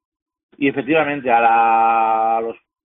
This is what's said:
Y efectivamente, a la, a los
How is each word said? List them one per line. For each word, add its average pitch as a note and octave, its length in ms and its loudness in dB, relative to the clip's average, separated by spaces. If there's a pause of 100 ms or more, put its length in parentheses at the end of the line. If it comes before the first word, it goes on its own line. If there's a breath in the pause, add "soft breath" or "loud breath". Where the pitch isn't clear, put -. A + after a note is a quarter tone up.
(560)
Y C#3+ 120 -2
efectivamente, C#3+ 640 -4
a A#2 100 4
la, A2+ 1000 2
a - 20 -4
los A2+ 160 -8 (280)